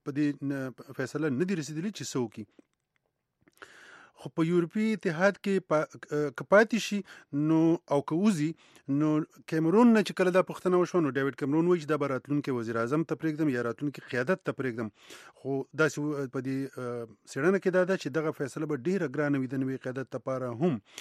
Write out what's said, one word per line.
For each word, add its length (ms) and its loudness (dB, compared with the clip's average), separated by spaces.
په 120 -8
دې 100 2
نه، 160 -4
فیصله 320 -4
نه 140 0
دي 100 -2
رسېدلي 440 -6
چې 120 -10
څه 120 -8
وکړي. 220 -8
خو 180 -14
په 80 2
یورپي 480 2
اتحاد 420 0
کې 100 0
پا-، 180 2
که 160 -8
پاتې 340 6
شي 120 -2
نو، 280 2
او 100 2
که 220 -4
وځي، 280 2
نو 220 2
کیمرون 460 6
نه 100 6
چې 160 -4
کله 120 4
دا 120 4
پوښتنه 320 -2
وشوه، 260 2
نو 100 2
ډیوډ 320 -2
کیمرون 240 2
وایي 160 4
چې 40 -10
دا 100 2
به 100 -2
راتلونکی 440 -2
وزیر 320 -2
اعظم 200 0
ته 120 -4
پرېږدم 400 -2
یا 80 -2
راتلونکي 380 -4
قیادت 320 0
ته 100 -4
پرېږدم. 360 -4
خو 120 -8
داسې 220 2
و-، 360 -4
په 60 -2
دې، 180 -4
آه، 220 -6
څېړنه 320 2
کې 80 0
دا 140 2
ده 120 0
چې 120 -8
دغه 220 -2
فیصله 360 -6
به 100 -2
ډېره 300 -2
ګرانه 320 0
وي 80 -2
د 80 -8
نوي 220 -2
قیادت 420 -8
لپاره 320 -6
هم. 240 0